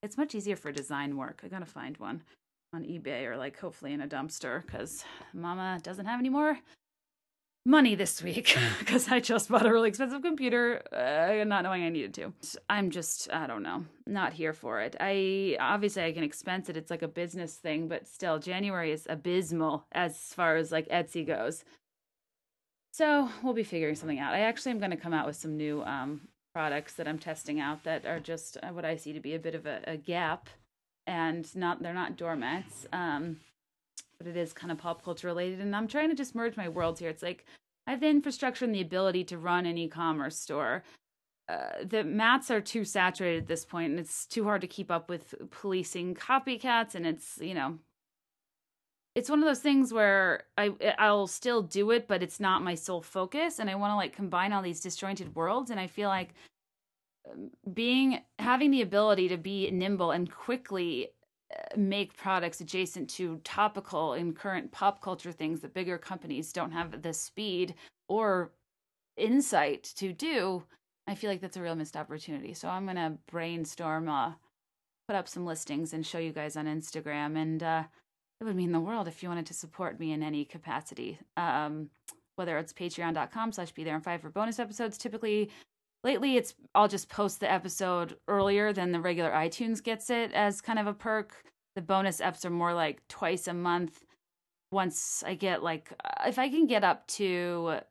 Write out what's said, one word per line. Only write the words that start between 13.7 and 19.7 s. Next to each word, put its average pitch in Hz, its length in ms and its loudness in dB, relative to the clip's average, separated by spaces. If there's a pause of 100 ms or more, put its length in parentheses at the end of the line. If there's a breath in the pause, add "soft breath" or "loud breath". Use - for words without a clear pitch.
not 196 280 -2
here 160 180 -2
for 113 300 -4
it. 120 180 -6
I, 196 640 2
obviously 202 420 0
I 165 80 0
can 160 140 -2
expense 185 420 -4
it. 165 80 -6
It's, 160 160 -6
like, 165 120 -4
a 165 40 -4
business 170 480 -6
thing, 160 320 -4
but 165 180 -6
still, 165 320 -2
January 180 540 -2
is 156 180 -4
abysmal 160 840 0